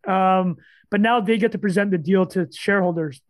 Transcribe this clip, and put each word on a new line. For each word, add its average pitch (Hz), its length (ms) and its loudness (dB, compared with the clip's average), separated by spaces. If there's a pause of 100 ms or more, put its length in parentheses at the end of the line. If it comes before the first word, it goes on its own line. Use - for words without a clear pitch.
Um, 190 480 2 (340)
but 202 120 0
now 233 180 2
they 226 180 0
get 220 140 0
to 214 80 -8
present 202 320 0
the 180 60 0
deal 185 300 2
to 185 260 -4
shareholders. 170 640 -2 (100)